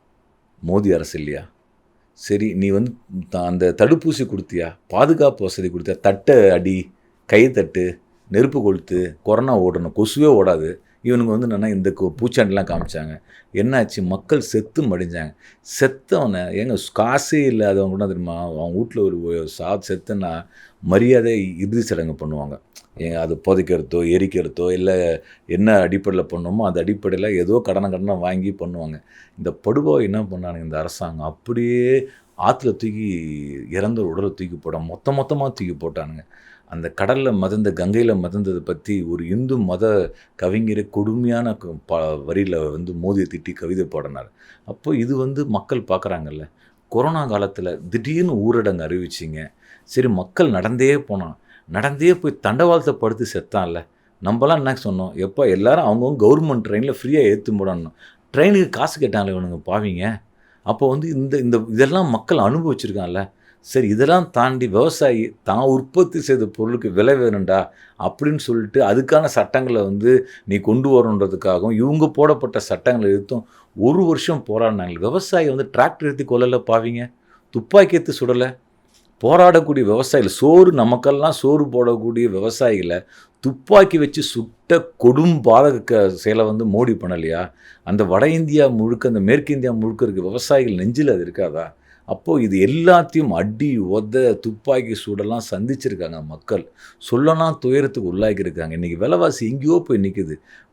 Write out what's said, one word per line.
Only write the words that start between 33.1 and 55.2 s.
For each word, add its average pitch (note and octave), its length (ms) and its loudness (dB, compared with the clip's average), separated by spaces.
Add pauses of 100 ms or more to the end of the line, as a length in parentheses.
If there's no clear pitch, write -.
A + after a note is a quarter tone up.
இறந்த G#2+ 320 -2
உடலை F#2 260 -4
தூக்கி F2 340 -10
போட D#2+ 160 -8
மொத்த E2 340 -6
மொத்தமா C#3 400 -2
தூக்கி F2 220 -8
போட்டானுங்க. D#2 500 -10 (460)
அந்த E2 260 -10
கடல்ல B2+ 420 0
மிதந்த, G2+ 320 -2
கங்கையில G#2 460 0
மிதந்ததை F#2 440 -4
பத்தி F2+ 420 -6
ஒரு E2+ 260 -6
இந்து B2+ 300 -2
மத F#2 260 -2 (540)
கவிஞரை G#2 520 -2
கொடுமையான A#2 640 -2
க-, E2+ 180 -14 (120)
ப-, D#2 380 -4
வரியில E2+ 460 -2
வந்து F2 220 -8
மோதியை F#2 340 -2
திட்டி F2 260 -10
கவிதை F2+ 320 -4
பாடினார். C#2+ 460 -12 (340)
அப்போ - 320 -6
இது B2 200 -2
வந்து C3+ 300 -4
மக்கள் A2 360 -4
பார்க்குறாங்கல்ல. E2 640 -6 (480)
கொரோனா C#3+ 360 -2
காலத்துல G2 500 -4 (100)
திடீர்னு D3+ 500 -2
ஊரடங்கு G2+ 460 0
அறிவிச்சிங்க. E2+ 540 -8 (520)
சரி, B2+ 180 2
மக்கள் A2+ 420 0
நடந்தே B2 480 2
போனான், F#2 380 -8 (320)
நடந்தே C#3+ 460 2
போய் D#3+ 280 -6
தண்டவாளத்தை D3 500 2
படுத்து A2 340 -4
செத்தான்ல. F2 520 -6 (440)
நம்மலாம் A#2+ 340 2
என்ன C3 280 -2
சொன்னோம்? F#2 300 -4
எப்போ G2 320 -2